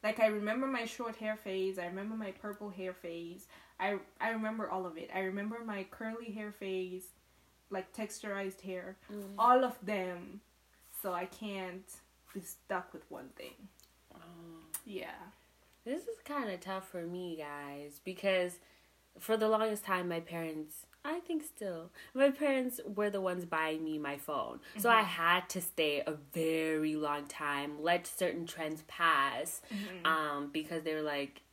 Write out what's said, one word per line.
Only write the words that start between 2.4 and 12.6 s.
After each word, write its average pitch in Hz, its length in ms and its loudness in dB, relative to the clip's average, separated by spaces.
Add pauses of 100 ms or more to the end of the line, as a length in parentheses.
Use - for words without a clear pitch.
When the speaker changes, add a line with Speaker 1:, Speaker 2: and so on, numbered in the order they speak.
Speaker 1:
hair 185 240 -6
phase. 170 540 -10 (340)
I, 202 160 2 (240)
I 226 120 2
remember 220 360 -2
all 185 160 -2
of 165 140 -6
it. 170 160 -10
I 190 60 0
remember 202 440 -2
my 196 260 -4
curly 226 400 -6
hair 208 220 -6
phase, 185 540 -4 (640)
like, 190 260 -4
texturized 196 640 -6
hair. 185 380 -8 (120)
Speaker 2:
Mm. 208 120 -8 (160)
Speaker 1:
All 247 260 10
of 247 180 -2
them. 185 600 -4 (600)
So 185 120 0
I 180 100 0
can't 190 640 -8 (460)
be 190 80 -6
stuck - 500 -4